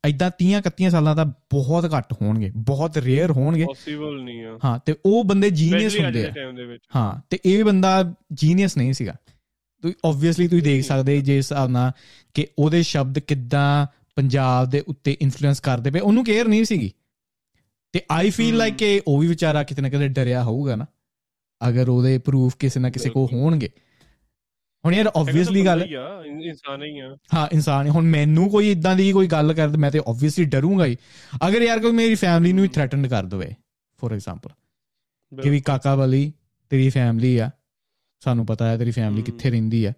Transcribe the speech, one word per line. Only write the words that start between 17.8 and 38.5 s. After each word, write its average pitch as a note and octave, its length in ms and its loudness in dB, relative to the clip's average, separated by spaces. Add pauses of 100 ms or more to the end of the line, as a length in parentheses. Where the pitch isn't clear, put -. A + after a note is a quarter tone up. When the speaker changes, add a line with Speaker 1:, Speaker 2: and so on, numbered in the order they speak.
Speaker 1:
ਤੇ F3+ 100 -4 (200)
I G3 60 2
feel A3+ 240 0
like A3+ 180 2
Speaker 2:
ਹੂੰ। C3 80 -8
Speaker 1:
ਕਿ G3+ 300 2
ਉਹ C#3+ 120 2
ਵੀ E3 80 2
ਵਿਚਾਰਾ D#3 360 0
ਕਿਤੇ C#3+ 180 -8
ਨਾ C3+ 80 -2
ਕਿਤੇ C#3+ 180 -2
ਡਰਿਆ B2 360 0
ਹੋਊਗਾ B2 320 -2
ਨਾ, G#2+ 100 -6 (840)
ਅਗਰ B2 200 2
ਉਹਦੇ B2+ 280 2
ਪ੍ਰੂਫ B2+ 380 0
ਕਿਸੇ C3+ 240 -2
ਨਾ B2+ 100 0
ਕਿਸੇ A#2+ 200 -4
ਕੋਲ C3 180 0
Speaker 2:
ਬਿਲਕੁਲ। B2 120 -4
Speaker 1:
ਹੋਣਗੇ। D3 300 0 (1160)
ਹੁਣ E3+ 80 4
ਯਾਰ G#3 140 2
Speaker 2:
ਹੈਗਾ - 40 0
ਤਾਂ D#3+ 120 0
Speaker 1:
obviously F3+ 420 2
ਗੱਲ E3+ 140 2
Speaker 2:
ਬੰਦਾ D#3+ 60 -2
ਹੀ D#3 80 -12
ਆ, D#3+ 320 -12
ਇਨ-, D3+ 160 -14
ਇਨਸਾਨ C#3+ 420 -12
ਹੀ D3+ 160 -14
ਆ। C3+ 180 -16 (160)
Speaker 1:
ਹਾਂ, D#3 200 0
ਇਨਸਾਨ D3 320 0
ਹੀ। D3 40 0
ਹੁਣ D#3+ 140 2
ਮੈਨੂੰ D#3+ 460 4
ਕੋਈ G#3 220 2
ਇੱਦਾਂ F#3 240 2
ਦੀ F#3+ 160 4
ਕੋਈ F#3+ 160 4
ਗੱਲ D#3+ 260 2
ਕਰ, D#3 140 0
ਮੈਂ D3 240 2
ਤੇ D3+ 80 0
obviously C#3+ 500 0
ਡਰੂੰਗਾ D#3+ 360 2
ਹੀ। A#2 120 -2 (500)
ਅਗਰ A3+ 140 2
ਯਾਰ A#3 180 2
ਕੋਈ A#3 120 2
ਮੇਰੀ A3+ 240 2
ਫੈਮਿਲੀ F3 380 2
ਨੂੰ F#3+ 100 4
ਹੀ F#3+ 40 2
Speaker 2:
ਹੂੰ। - 60 -4
Speaker 1:
ਥ੍ਰੈਟਨਡ C#3 340 -2
ਕਰ A2 160 -2
ਦੇਵੇ, F#2 220 -8 (600)
for A2 80 -4
example, G2 360 -12
ਕਿ - 840 -20
ਵੀ C3+ 60 -12
Speaker 2:
ਬਿਲਕੁਲ। C#3+ 200 0
Speaker 1:
ਕਾਕਾ C#3 340 0
ਵਾਲੀ C3+ 380 0 (360)
ਤੇਰੀ C3+ 200 2
ਫੈਮਿਲੀ B2 480 0
ਆ, A2+ 120 -2 (720)
ਸਾਨੂੰ A#2+ 260 -2
ਪਤਾ A2+ 240 -2